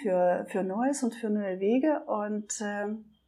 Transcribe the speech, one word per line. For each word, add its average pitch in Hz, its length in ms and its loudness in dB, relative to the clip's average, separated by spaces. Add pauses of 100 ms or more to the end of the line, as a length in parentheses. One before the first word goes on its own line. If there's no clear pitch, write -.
für, 180 480 4
für 185 140 0
Neues 247 400 -2
und 233 120 0
für 233 140 -4
neue 202 300 0
Wege. 262 460 2
Und, 208 560 -4
äh, 208 340 -4 (320)